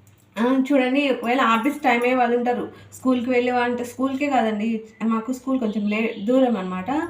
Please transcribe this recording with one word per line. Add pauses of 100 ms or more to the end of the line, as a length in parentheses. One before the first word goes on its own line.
(380)
ఆ, (100)
చూడండి,
ఒకవేళ
ఆఫీస్
టైమ్
అయ్యే
వాళ్ళు
ఉంటారు, (260)
స్కూల్కి
వెళ్ళే
వాళ్ళు
అంటే,
స్కూల్కే
కాదండి, (240)
మాకు
స్కూల్
కొంచెం
లే-, (100)
దూరం
అనమాట. (200)